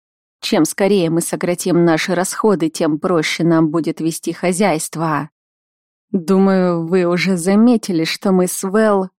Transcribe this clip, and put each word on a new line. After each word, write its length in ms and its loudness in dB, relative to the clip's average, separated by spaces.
Чем 240 2
скорее 460 0
мы 100 0
сократим 640 0
наши 300 0
расходы, 540 0
тем 280 -2
проще 460 -2
нам 260 2
будет 320 -4
вести 320 -6
хозяйство. 960 -2
Думаю, 800 0
вы 180 0
уже 320 0
заметили, 640 2
что 280 -4
мы 160 2
с 160 -8
Вэл 460 0